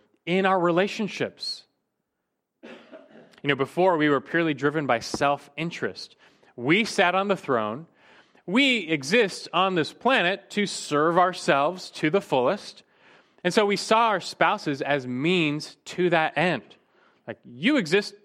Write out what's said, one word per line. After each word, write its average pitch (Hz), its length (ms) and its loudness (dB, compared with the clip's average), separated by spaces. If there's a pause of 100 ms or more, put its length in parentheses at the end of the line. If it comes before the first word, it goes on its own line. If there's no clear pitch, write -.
(240)
in 190 220 0
our 190 120 2
relationships. 175 1080 -4 (960)
You - 880 -18
know, 143 80 2
before 170 400 2
we 151 120 2
were 139 120 2
purely 160 340 0
driven 143 320 -2
by 120 140 2
self-interest. 143 1160 -4 (400)
We 156 280 2
sat 180 300 2
on 196 140 0
the 196 80 0
throne. 120 500 -4 (580)
We 247 340 2 (100)
exist 160 640 0
on 185 240 2
this 151 160 0
planet 202 580 0
to 208 160 -2
serve 156 500 0
ourselves 175 760 2
to - 180 -2
the 190 100 0
fullest. 147 640 -2 (640)
And 175 100 0
so 214 120 4
we 202 100 0
saw 226 320 2
our 196 120 0
spouses 165 640 -2
as 139 240 -2
means 151 680 -2 (100)
to 180 240 -2
that 160 260 0
end. 160 260 0 (640)
Like, 117 180 -10
you 143 320 -2
exist 202 380 0 (100)